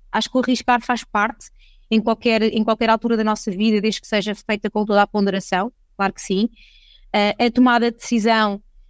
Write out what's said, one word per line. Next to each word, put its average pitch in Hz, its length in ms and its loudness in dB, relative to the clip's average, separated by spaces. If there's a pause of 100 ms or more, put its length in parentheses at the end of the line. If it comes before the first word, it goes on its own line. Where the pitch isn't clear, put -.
(120)
acho - 180 -2
que - 80 -2
o 254 40 2
arriscar 240 400 0
faz 240 220 -2
parte - 460 -4 (400)
em 220 100 2
qualquer, 220 440 0
em 220 200 0
qualquer 220 260 0
altura 226 280 0
da 220 60 0
nossa 214 280 -4
vida, 214 300 0
desde 214 200 -2
que - 60 -20
seja 208 280 -2
feita 208 340 -6
com 208 160 -2
toda 202 160 4
a 202 60 2
ponderação, 196 680 -2 (240)
claro 196 160 -2
que - 80 -18
sim. 202 280 -2 (640)
Eh, 208 240 0 (100)
a 240 60 2
tomada 240 400 2
de 233 60 -10
decisão 214 640 0 (280)